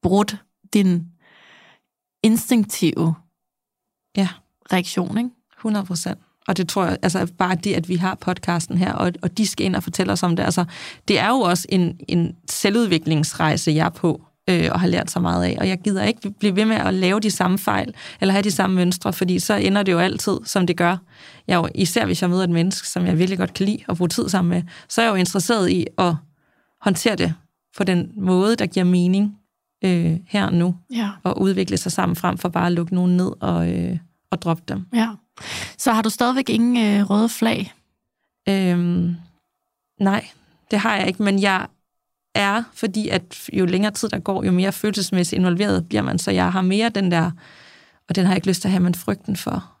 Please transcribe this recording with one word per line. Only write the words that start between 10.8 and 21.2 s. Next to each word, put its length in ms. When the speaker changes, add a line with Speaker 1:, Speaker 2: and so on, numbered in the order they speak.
Speaker 2:
det 120
er 100
jo 100
også 300
en, 380
en 280
selvudviklingsrejse, 1200
jeg 140
er 40
på, 360
øh, 220
og 80
har 80
lært 240
så 80
meget 240
af. 160
Og 100
jeg 120
gider 220
ikke 280
blive 240
ved 100
med 100
at 180
lave 260
de 120
samme 260
fejl, 360
eller 100
have 120
de 80
samme 240
mønstre, 380
fordi 260
så 160
ender 280
det 80
jo 80
altid, 460
som 220
det 100
gør. 200